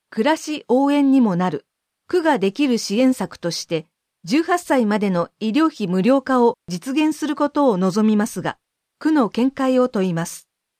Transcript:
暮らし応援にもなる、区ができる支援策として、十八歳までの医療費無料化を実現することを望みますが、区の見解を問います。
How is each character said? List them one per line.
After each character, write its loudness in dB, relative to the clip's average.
暮 -2
ら 2
し -10
応 2
援 4
に 6
も 2
な 0
る、 -10
区 0
が 2
で 0
き -2
る 2
支 -4
援 4
策 -8
と -6
し -8
て、 -6
十 0
八 0
歳 0
ま 0
で 0
の -2
医 -4
療 2
費 -6
無 0
料 4
化 0
を 2
実 -8
現 0
す -8
る -4
こ 0
と 2
を 0
望 0
み 2
ま 0
す -10
が、 -8
区 0
の 2
見 0
解 0
を 2
問 -2
い -2
ま -4
す。 -16